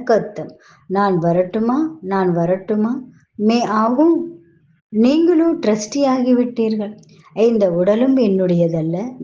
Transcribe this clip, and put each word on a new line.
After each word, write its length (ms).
கத்தும். 500
"நான் 300
வரட்டுமா? 600
நான் 280
வரட்டுமா? 600
மே 200
ஆகும்." 380
நீங்களோ 540
ட்ரஸ்டி 480
ஆகிவிட்டீர்கள். 840
இந்த 360
உடலும் 460
என்னுடையதல்ல. 800